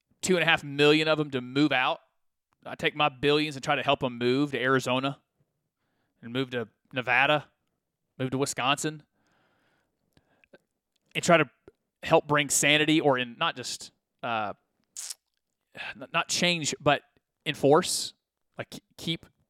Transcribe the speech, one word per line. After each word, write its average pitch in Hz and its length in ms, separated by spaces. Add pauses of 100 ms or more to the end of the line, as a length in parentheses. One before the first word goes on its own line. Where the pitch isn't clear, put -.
(220)
two 185 140
and 165 80
a - 20
half 160 180
million 147 440
of 156 100
them 147 140
to 131 100
move 135 300
out. 135 280 (640)
I'd - 140
take 156 160
my 147 140
billions 143 460
and 131 80
try 151 120
to 127 80
help 139 160
them 123 180
move 131 340
to 127 80
Arizona 131 600 (1000)
and 117 120
move 131 180
to 120 160 (260)
Nevada, 131 520 (760)
move 131 120
to 135 60
Wisconsin. 139 640 (2000)
And 151 80
try 170 140
to 156 120 (540)
help 160 240
bring 147 220
sanity 151 520
or 135 160
in, 120 220
not 160 160
just, - 360 (300)
uh, 110 320 (1500)
n-, 131 140
not 170 140
change, 170 520
but 139 220 (440)
enforce, 147 680 (440)
like, - 120
k-, - 100 (180)
keep, - 280 (240)